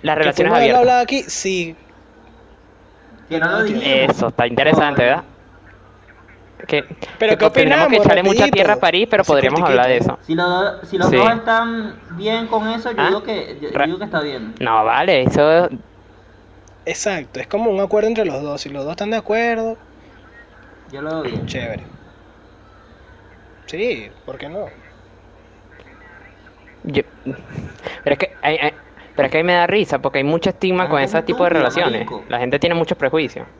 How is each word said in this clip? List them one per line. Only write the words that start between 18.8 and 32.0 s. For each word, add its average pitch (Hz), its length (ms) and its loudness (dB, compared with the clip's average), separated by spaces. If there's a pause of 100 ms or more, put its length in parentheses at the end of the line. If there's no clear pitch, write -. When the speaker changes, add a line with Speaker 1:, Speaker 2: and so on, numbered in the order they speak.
Speaker 2:
dos 156 80 -6
están 202 180 -6
de 226 60 -2
acuerdo, 226 600 -2 (1160)
Speaker 3:
Yo 139 100 -14
lo 156 80 -8
veo 160 120 -6 (100)
bien. - 140 -6
Speaker 2:
chévere. 117 360 -8 (1800)
Sí, 156 420 -6 (160)
¿por 131 140 -14
qué 143 100 -14
no? 180 180 -10 (2250)
Speaker 1:
Yo... 139 180 -2 (1000)
pero 143 100 2
es 135 40 -4
que - 220 -4
hay, 151 180 -2
hay... 147 140 -2 (440)
pero 139 100 2
es 131 60 -4
que 156 60 0
a 160 40 2
mí 175 60 0
me 180 60 2
da 175 120 4
risa 175 320 0
porque 139 200 -2
hay 135 60 0
mucho 170 260 0
estigma 185 340 -2
Speaker 3:
La 156 60 -4
Speaker 1:
con 147 100 2
Speaker 3:
gente 135 100 0
Speaker 1:
ese 160 80 0
Speaker 3:
es 165 60 -2
Speaker 1:
tipo - 180 -2
de 175 60 4
Speaker 3:
estúpida, 165 100 2
Speaker 1:
relaciones. 131 340 0 (140)